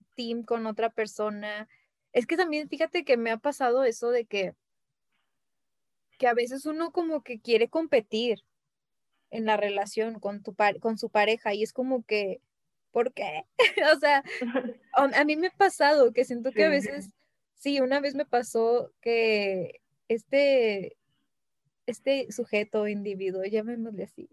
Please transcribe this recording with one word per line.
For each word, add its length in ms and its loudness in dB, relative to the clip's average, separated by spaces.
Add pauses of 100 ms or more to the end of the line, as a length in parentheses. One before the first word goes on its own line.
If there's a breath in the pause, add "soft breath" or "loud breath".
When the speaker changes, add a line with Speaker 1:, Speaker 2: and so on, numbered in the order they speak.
(160)
Speaker 1:
team 280 -6
con 220 -4
otra 240 -2
persona. 800 -6 (440 soft breath)
Es 140 0
que 100 -2
también, 320 -2
fíjate 360 -2
que 120 4
me 140 -2
ha 80 -2
pasado 460 0
eso 260 -2
de 160 0
que, 280 -4 (1600)
que 80 0
a 80 4
veces 320 -4
uno 260 -4
como 300 -4
que 180 -14
quiere 280 2
competir 760 0 (840)
en 160 -6
la 100 2
relación 640 -4
con 220 -8
tu 120 -14
par-, 260 2
con 180 -2
su 120 -8
pareja, 440 2
y 80 -2
es 100 -4
como 320 -4
que, 360 -4 (520)
¿por 200 0
qué? 320 -8 (140)
<laughs> 380 4
O 40 -6
sea, 240 4 (160)
Speaker 2:
<laughs> 520 -6
Speaker 1:
a, 120 4 (160)
a 40 6
mí 120 2
me 120 0
ha 80 -10
pasado 560 6
que 120 2
siento 280 -6
que 120 4
a 40 6
Speaker 2:
Sí. 40 2
Speaker 1:
veces, 380 -2 (440)
sí, 260 -2
una 200 2
vez 140 -2
me 120 -2
pasó 640 0 (100)
que 800 0 (280)
este, 880 2 (880)
este 460 -2
sujeto, 560 -2
individuo, 560 -4
llamémosle 600 -6
así, 280 -18